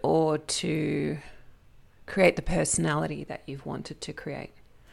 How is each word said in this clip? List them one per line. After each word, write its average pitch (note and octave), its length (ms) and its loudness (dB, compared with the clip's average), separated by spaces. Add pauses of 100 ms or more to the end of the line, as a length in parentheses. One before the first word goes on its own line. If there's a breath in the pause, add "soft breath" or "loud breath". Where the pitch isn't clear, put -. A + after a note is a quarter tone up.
or D#3 340 4
to D3+ 800 -2 (880 loud breath)
create F#3 300 6
the D#3+ 60 -4
personality D#3 800 0
that - 220 -10
you've C3+ 200 -10
wanted - 360 -10
to - 100 -8
create. - 400 -10 (420 loud breath)